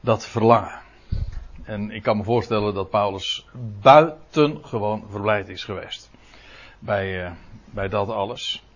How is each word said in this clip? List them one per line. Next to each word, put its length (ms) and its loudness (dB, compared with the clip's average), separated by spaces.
dat 260 0
verlangen? 540 2
En 260 -8
ik 120 -12
kan 140 2
me 80 -2
voorstellen 500 0
dat 160 -6
Paulus 560 -2
buitengewoon 1300 4
verblijd 380 -2
is 160 -14
geweest 460 -12
bij, 460 -4
eh, 80 -10
bij 240 -6
dat 200 -2
alles. 560 -6